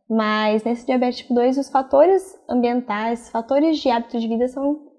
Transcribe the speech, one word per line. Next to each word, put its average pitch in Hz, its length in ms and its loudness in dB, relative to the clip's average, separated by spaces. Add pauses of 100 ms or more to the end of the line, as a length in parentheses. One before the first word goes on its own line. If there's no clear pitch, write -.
Mas 214 540 0
nesse 233 240 -6
diabetes 254 340 0
tipo - 140 -6
dois, 247 240 2
os 277 120 -4
fatores 294 520 4 (260)
ambientais, 240 760 -2
os - 60 -20
fatores 285 480 0
de 269 120 0
hábito 240 300 -2
de 226 80 -4
vida 226 180 -2
são 277 320 -4 (200)